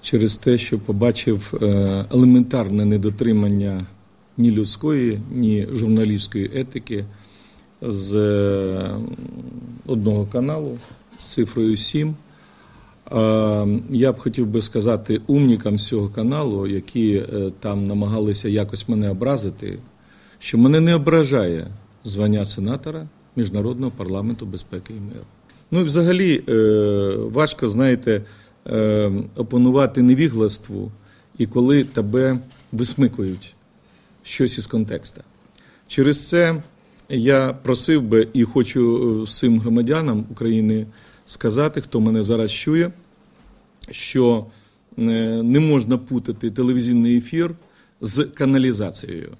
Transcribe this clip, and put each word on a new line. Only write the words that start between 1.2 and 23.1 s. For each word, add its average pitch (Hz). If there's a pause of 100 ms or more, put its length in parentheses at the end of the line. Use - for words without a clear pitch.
е, 98
елементарне 123
недотримання 104 (520)
ні 120
людської, 110 (100)
ні 110
журналістської 107
етики 117 (760)
з, 101
е, 98 (960)
одного 104
каналу 131 (400)
з -
цифрою 110
сім. 151
Е, 151 (1700)
я 131
б 120
хотів 120
би 110
сказати 107
умнікам 123
з 101
цього 101
каналу, 113
які, 104
е, 98
там 101
намагалися 104
якось 104
мене 107
образити, 101 (600)
що -
мене 135
не 170
ображає 135 (360)
звання 104
сенатора 139 (280)